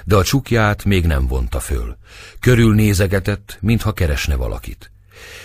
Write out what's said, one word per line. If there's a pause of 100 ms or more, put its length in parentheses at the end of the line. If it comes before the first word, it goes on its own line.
de
a
csukját
még
nem
vonta
föl. (440)
Körülnézegetett,
mintha
keresne
valakit. (540)